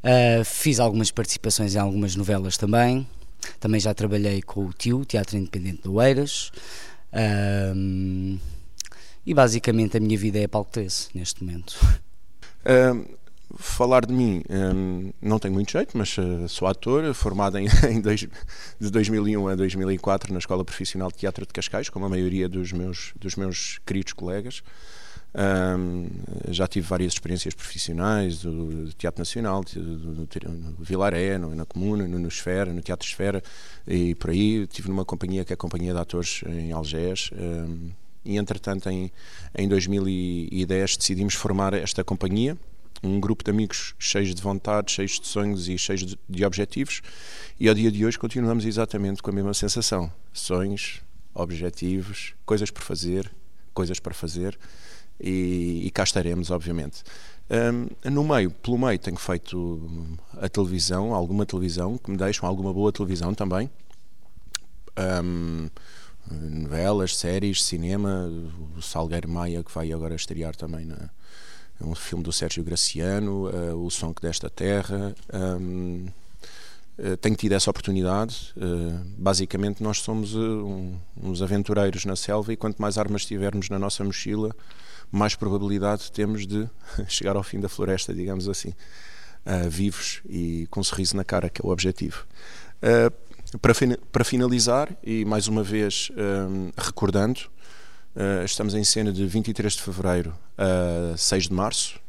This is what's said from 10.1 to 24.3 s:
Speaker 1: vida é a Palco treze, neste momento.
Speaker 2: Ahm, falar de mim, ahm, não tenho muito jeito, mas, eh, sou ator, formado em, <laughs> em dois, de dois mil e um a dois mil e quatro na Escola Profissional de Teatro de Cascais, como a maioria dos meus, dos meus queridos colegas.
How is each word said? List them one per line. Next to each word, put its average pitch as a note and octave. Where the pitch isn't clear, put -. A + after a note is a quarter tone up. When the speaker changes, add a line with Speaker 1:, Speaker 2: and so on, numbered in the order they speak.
Speaker 1:
vida G#2
é G#2
a G2+
Palco G#2+
treze, G2
neste F2+
momento. F2
Speaker 2:
Ahm, B2+
falar B2
de A#2
mim, A#2
ahm, F#2+
não G#2+
tenho G2
muito G2
jeito, F3+
mas, G2+
eh, F2
sou -
ator, C3+
formado G2+
em, G2
<laughs> D3
em A2+
dois, G#2
de G#2
dois G#2
mil G#2+
e G#2+
um G2
a F#2+
dois F#2
mil F#2+
e F#2+
quatro G2
na F2+
Escola F#2
Profissional F#2
de -
Teatro F#2+
de -
Cascais, -
como G2
a G2
maioria F#2
dos F2+
meus, F2+
dos F#2+
meus F#2+
queridos F#2+
colegas. G2+